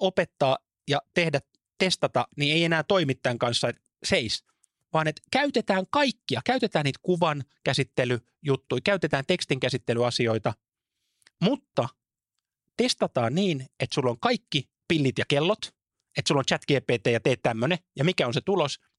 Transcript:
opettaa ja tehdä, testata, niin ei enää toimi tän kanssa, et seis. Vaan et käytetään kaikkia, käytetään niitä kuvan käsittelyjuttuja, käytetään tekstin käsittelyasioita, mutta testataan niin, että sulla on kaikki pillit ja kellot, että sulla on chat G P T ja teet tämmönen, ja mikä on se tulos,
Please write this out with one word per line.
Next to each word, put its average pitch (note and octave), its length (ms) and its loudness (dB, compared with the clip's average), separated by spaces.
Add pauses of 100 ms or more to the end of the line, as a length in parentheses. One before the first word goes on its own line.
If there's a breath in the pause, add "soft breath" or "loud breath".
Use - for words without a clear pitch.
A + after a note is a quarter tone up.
opettaa E3 580 0 (300)
ja C#3 140 0 (120)
tehdä, D#3+ 260 0 (380)
testata, D3+ 580 0
niin C#3+ 160 0
ei E3 120 2
enää E3 180 0
toimi D#3+ 320 2
tän A#2+ 240 -2
kanssa, A#2+ 300 0
et A#2+ 80 -6 (280)
seis. - 400 -2 (480)
Vaan D#3 160 0
et D3+ 120 -6 (120)
käytetään A#3 580 0
kaikkia, B3 540 -2
käytetään A#3 400 0
niitä C3+ 180 -2
kuvan E3 420 0 (200)
käsittelyjuttuja, C3 1200 -2
käytetään D#3+ 420 0
tekstin D#3 340 -2
käsittelyasioita, A#2+ 920 0 (840)
mutta E3+ 480 0 (880)
testataan D3+ 580 0
niin, F3 260 0
että - 340 -8
sulla B2+ 160 0
on A#2 100 -6
kaikki A#3 480 -2 (200)
pillit C#3 300 2
ja G#2+ 100 -2
kellot, D#3+ 460 -2 (420)
että C#3+ 120 -4
sulla D3 100 2
on - 60 0
chat - 180 -2
G - 80 -6 (160)
P A#2+ 160 -2
T - 40 -6
ja A#2 140 2
teet B2+ 220 0
tämmönen, B2+ 360 -2 (180)
ja C#3 80 -2
mikä F3 220 0
on A#2+ 80 -4
se C#3 60 -2
tulos, E3+ 400 -2 (180)